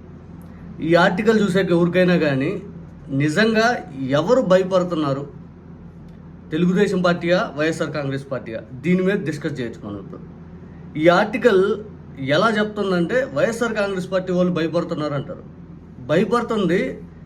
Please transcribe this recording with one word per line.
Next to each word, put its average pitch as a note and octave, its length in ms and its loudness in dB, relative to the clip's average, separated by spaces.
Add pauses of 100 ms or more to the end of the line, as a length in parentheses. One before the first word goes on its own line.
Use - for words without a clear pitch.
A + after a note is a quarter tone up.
(840)
ఈ E3 100 4
ఆర్టికల్ G3+ 460 4
చూసాక F#3 300 2
ఎవరికైనా F3 460 4
కానీ D3 460 0 (460)
నిజంగా G#3+ 840 2 (180)
ఎవరు F3 320 4
భయపడుతున్నారు, F3 840 2 (1200)
తెలుగుదేశం F3+ 500 2
పార్టీయా, F3 560 2
వైఎస్ఆర్ D#3 340 -2
కాంగ్రెస్ C#3 400 -4
పార్టీయా, A#2 300 -8 (120)
దీని F3 300 2
మీద F#3+ 120 2
డిస్కస్ D3+ 440 -4
చేయొచ్చు A2+ 300 -8
మనం G2+ 100 -10
ఇప్పుడు. F2 220 -14 (800)
ఈ D#3+ 80 6
ఆర్టికల్ G#3+ 680 4 (420)
ఎలా D3+ 300 2
చెప్తుందంటే, G#3 840 0
వైఎస్ఆర్ A3 400 0
కాంగ్రెస్ G3 380 -2
పార్టీ F#3 220 -2
వాళ్ళు F3+ 200 2
భయపడుతున్నారు D#3 600 -2
అంటారు. - 300 -8 (640)
భయపడుతుంది G#3+ 960 0 (240)